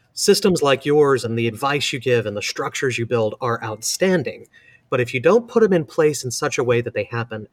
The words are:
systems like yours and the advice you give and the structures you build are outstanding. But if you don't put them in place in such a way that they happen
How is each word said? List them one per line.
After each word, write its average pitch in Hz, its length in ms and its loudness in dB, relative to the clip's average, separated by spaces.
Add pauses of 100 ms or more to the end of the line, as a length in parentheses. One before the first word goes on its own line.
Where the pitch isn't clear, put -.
(140)
systems 190 480 2
like 135 240 2
yours 139 400 4
and 113 100 -4
the 117 120 0
advice 139 440 -2
you 135 80 -6
give 117 280 0
and 101 100 -6
the 101 60 -6
structures - 560 -4
you 117 80 -4
build 110 340 0
are 117 220 -2
outstanding. 113 840 -2 (440)
But 131 100 0
if 120 140 -4
you 127 40 -2
don't 208 280 4
put 220 160 4
them 190 100 4
in 165 100 2
place 151 400 0
in 127 60 -6
such - 300 -4
a 127 40 0
way 120 180 2
that 120 120 -8
they 104 120 -4
happen 117 480 -8